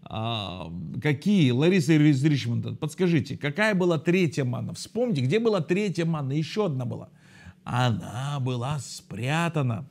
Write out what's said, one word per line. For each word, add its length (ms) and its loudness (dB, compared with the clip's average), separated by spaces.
а, 680 -6
какие? 480 4
Лариса 440 4
из 300 6
Ричмонда, 500 0
подскажите, 600 0
какая 380 0
была 240 2
третья 460 2
манна? 300 -4
Вспомните, 480 -2
где 180 2
была 200 2
третья 440 0
манна? 280 -2
Ещё 340 -2
одна 180 -2
была. 240 -8
Она 760 -2
была 400 -4
спрятана 1120 -4